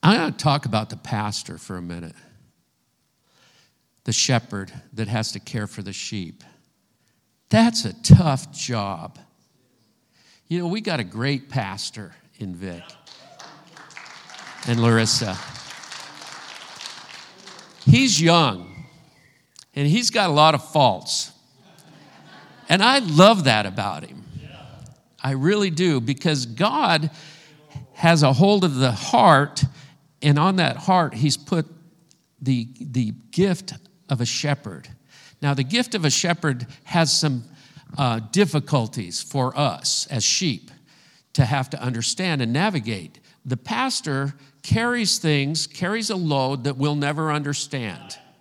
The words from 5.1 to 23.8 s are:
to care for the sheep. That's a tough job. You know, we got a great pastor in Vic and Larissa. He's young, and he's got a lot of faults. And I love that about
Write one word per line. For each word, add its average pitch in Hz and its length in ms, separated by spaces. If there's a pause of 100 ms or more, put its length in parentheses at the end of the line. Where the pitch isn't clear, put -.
to 98 80
care 107 260
for - 160
the 95 100
sheep. 92 520 (1040)
That's 226 360
a 95 80
tough - 600
job. 98 680 (1300)
You 170 140
know, 175 80
we 208 120
got 214 200
a 107 40
great 127 440
pastor 98 640 (240)
in 95 160
Vic 87 280 (1800)
and 117 140
Larissa. 113 560 (2500)
He's 226 360
young, 143 680 (880)
and 143 140
he's 220 220
got 196 200
a - 20
lot 151 220
of - 160
faults. - 640 (1400)
And 185 140
I 262 180
love 190 440
that 107 220
about 95 380